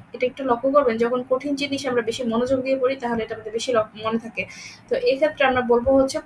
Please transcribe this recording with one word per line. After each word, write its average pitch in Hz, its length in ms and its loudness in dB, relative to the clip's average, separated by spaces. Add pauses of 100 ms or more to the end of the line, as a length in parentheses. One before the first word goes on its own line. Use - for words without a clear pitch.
(120)
এটা 240 140 -2
একটু 262 180 -6
লক্ষ্য 262 260 0
করবেন, 269 280 4
যখন 247 320 0
কঠিন 277 260 -2
জিনিস 277 300 -4
আমরা 247 160 0
বেশি 233 220 -6
মনোযোগ 247 380 0
দিয়ে 269 140 0
পড়ি, 262 200 0
তাহলে 240 260 -4
এটা 220 120 -8
আমাদের 214 180 -12
বেশি 233 200 -2
লক-, 220 340 -2
মনে 226 120 0
থাকে। 220 240 -8 (460)
তো 240 80 -2
এক্ষেত্রে 269 500 2
আমরা 254 140 2
বলবো 240 360 2
হচ্ছে 269 300 2